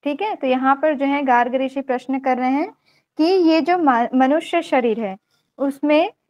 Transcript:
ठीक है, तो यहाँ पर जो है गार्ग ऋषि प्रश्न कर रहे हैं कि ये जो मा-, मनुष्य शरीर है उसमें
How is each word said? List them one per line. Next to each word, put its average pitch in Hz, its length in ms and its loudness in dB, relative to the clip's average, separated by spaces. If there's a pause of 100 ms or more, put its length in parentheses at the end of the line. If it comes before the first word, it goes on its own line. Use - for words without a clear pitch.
ठीक 285 160 -6
है, 415 140 -6
तो 277 120 -6
यहाँ 262 280 2
पर 302 180 0
जो 269 120 -2
है 277 180 0
गार्ग 240 320 2
ऋषि 269 260 -4
प्रश्न 262 380 -4
कर 262 180 0
रहे 254 140 -2
हैं 320 200 -2 (480)
कि 311 40 4
ये 330 380 4
जो 349 160 0
मा-, 247 380 0
मनुष्य 302 460 2
शरीर 240 380 0
है 190 160 -8 (440)
उसमें 294 520 0 (180)